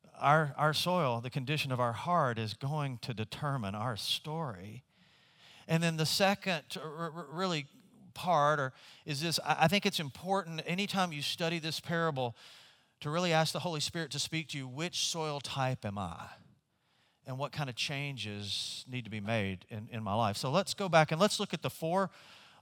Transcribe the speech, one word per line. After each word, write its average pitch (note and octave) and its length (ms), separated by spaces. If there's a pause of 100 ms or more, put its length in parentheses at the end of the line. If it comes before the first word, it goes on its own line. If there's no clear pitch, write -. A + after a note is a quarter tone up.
(180)
Our, C#3+ 380
our D3+ 160
soil, C#3+ 480
the B2 100
condition C#3 400
of B2 80
our A#2+ 140
heart C3+ 460
is G#2+ 160
going C#3 480
to A#2+ 120
determine A2 640
our A2 200
story. A#2+ 840 (880)
And D#3+ 140
then E3 140
the D#3 100
second F#3+ 560 (200)
r-, D#3+ 320
r-, D#3+ 160
really E3 360 (480)
part D3+ 460
or C3 140 (320)
is D3 160
this, E3 220
I, D3 160
I E3 80
think G3 180
it's - 120
important E3 680
anytime F#3 460
you C#3+ 100
study E3+ 360
this D#3 220
parable D#3 560 (640)
to D3 80
really E3+ 240
ask D#3+ 220
the C#3+ 60
Holy D#3 200
Spirit D#3 300
to C#3+ 80
speak D#3+ 300
to D3 100
you, C3 100
which D#3 380
soil D#3 340
type C3 460
am G2+ 100
I? F2+ 240 (1040)
And C3 120
what C#3 140
kind C#3 180
of A#2+ 40
changes G#2 1120
need B2+ 180
to G2 60
be G#2+ 100
made G2+ 500
in, A2 200
in A2+ 120
my G2+ 120
life? G#2+ 220
So C3 140
let's F3+ 240
go F#3+ 160
back D#3+ 200
and D#3+ 100
let's G#3 200
look G3 140
at - 80
the C3 80
four, F3 400 (520)